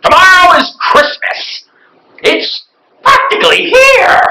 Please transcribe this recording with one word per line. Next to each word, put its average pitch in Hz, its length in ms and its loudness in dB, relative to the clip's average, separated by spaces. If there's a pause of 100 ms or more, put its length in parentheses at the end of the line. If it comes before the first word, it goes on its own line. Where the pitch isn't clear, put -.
Tomorrow 359 560 4
is - 200 -6
Christmas. - 840 -4 (600)
It's - 420 -4 (380)
practically - 680 0
here. 523 600 2